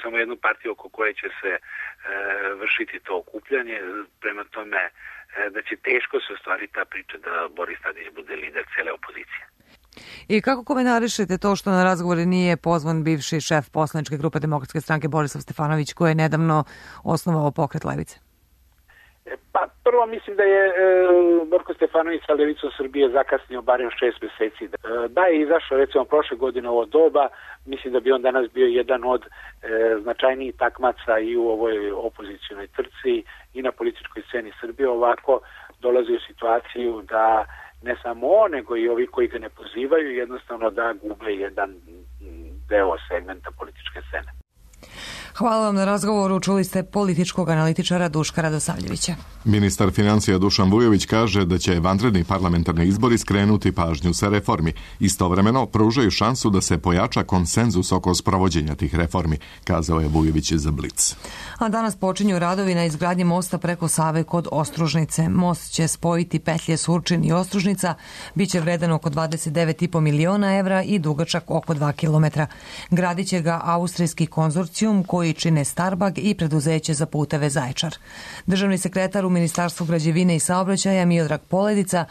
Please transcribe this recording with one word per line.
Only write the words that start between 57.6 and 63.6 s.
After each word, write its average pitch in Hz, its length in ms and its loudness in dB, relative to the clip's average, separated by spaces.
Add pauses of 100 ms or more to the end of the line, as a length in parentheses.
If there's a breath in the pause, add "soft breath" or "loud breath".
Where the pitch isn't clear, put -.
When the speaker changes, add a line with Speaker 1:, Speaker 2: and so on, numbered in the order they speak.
Speaker 3:
oko 90 220 2
sprovođenja 85 600 0
tih 76 200 -2
reformi, 80 440 0 (260 loud breath)
kazao 82 360 2
je 76 80 0
Vujović 78 440 2
za 78 180 0
Blic. - 460 -4 (420 loud breath)
Speaker 2:
A 226 100 -2
danas 220 280 -2
počinju 190 420 0
radovi 185 360 0
na 170 100 2
izgradnji 175 400 0
mosta 175 340 0
preko 170 300 -2